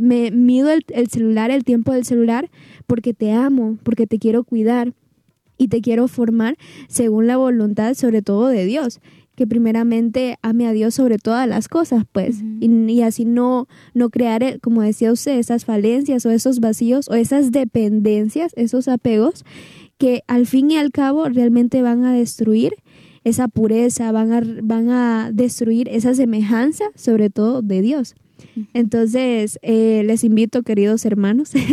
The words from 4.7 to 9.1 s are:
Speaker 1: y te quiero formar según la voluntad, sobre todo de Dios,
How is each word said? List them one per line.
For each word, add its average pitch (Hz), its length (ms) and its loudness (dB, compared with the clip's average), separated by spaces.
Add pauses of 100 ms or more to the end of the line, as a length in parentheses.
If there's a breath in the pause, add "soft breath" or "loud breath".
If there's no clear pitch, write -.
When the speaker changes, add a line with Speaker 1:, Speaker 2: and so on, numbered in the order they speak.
Speaker 1:
y 254 120 0
te 226 120 -2
quiero 233 280 0
formar 226 500 0 (300 loud breath)
según 226 380 2
la 254 120 2
voluntad, 226 560 0
sobre 220 260 0
todo 208 280 0
de 208 180 0
Dios, 247 340 -4 (340 soft breath)